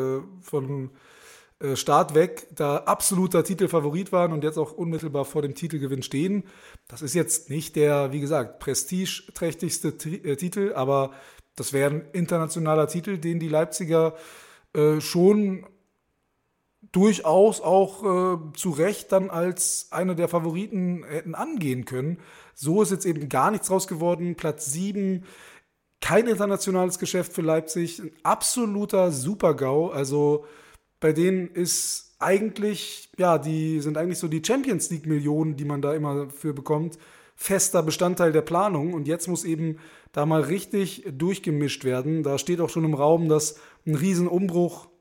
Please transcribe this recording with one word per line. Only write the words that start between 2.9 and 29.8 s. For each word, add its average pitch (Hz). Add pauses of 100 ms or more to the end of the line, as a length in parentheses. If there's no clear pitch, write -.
Titelfavorit 170
waren 175
und 151
jetzt 156
auch 156
unmittelbar 156
vor 151
dem 139
Titelgewinn 139
stehen. 185 (440)
Das 120
ist 135
jetzt -
nicht 156
der, 143
wie 147
gesagt, 143
prestigeträchtigste -
Tri-, 160
äh, 143
Titel, 196
aber 135 (440)
das -
wäre 139
ein 151
internationaler 160
Titel, 175
den 170
die 165
Leipziger, 160 (600)
äh, 151
schon 190 (1300)
durchaus 190
auch, 190
äh, 185 (180)
zu 190
Recht 170
dann 190
als 175
einer 185
der 165
Favoriten 180
hätten 160
angehen 160
können. 139 (360)
So 165
ist 190
jetzt 196
eben 151
gar 139
nichts -
raus 185
geworden. 170
Platz 151
sieben, 190 (760)
kein 208
internationales 190
Geschäft -
für 180
Leipzig, 160
ein 170 (100)
absoluter 202
Super-gau. 147